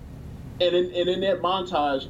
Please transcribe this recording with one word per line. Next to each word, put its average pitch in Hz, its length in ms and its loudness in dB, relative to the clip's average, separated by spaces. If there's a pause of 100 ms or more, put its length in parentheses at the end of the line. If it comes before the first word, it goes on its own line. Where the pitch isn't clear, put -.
(600)
And 175 140 4
in, 180 180 4
and 175 160 0
in 185 120 0
that 190 200 2
montage, 175 680 0